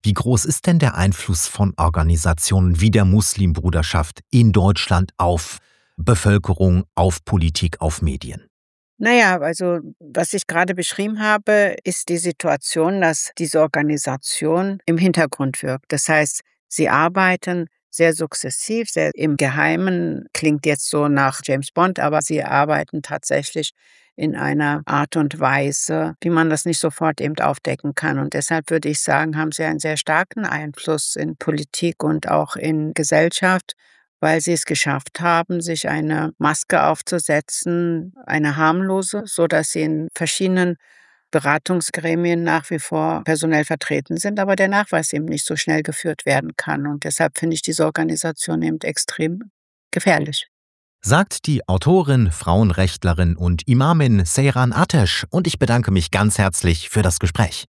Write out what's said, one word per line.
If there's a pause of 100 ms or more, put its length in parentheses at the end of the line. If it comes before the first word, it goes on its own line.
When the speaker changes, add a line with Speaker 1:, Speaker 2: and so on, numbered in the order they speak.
Speaker 1:
Wie
groß
ist
denn
der
Einfluss
von
Organisationen
wie
der
Muslimbruderschaft (100)
in
Deutschland
auf (380)
Bevölkerung, (100)
auf
Politik,
auf
Medien? (520)
Speaker 2:
Naja,
also (180)
was
ich
gerade
beschrieben
habe,
ist
die
Situation,
dass
diese
Organisation
im
Hintergrund
wirkt.
Das
heißt, (260)
sie
arbeiten (220)
sehr
sukzessiv,
sehr
im
Geheimen.
Klingt
jetzt
so
nach
James
Bond,
aber
sie
arbeiten
tatsächlich (440)
in
einer
Art
und
Weise,
wie
man
das
nicht
sofort
eben
aufdecken
kann.
Und
deshalb
würde
ich
sagen,
haben
sie
einen
sehr
starken
Einfluss
in
Politik
und
auch
in
Gesellschaft, (480)
weil
sie
es
geschafft
haben,
sich
eine
Maske
aufzusetzen, (100)
eine
harmlose,
so
dass
sie
in
verschiedenen (560)
Beratungsgremien
nach
wie
vor
personell
vertreten
sind,
aber
der
Nachweis
eben
nicht
so
schnell
geführt
werden
kann.
Und
deshalb
finde
ich
diese
Organisation
eben
extrem (400)
gefährlich. (600)
Speaker 1:
Sagt
die
Autorin,
Frauenrechtlerin
und
Imamin
Seyran
Atesh.
Und
ich
bedanke
mich
ganz
herzlich
für
das
Gespräch.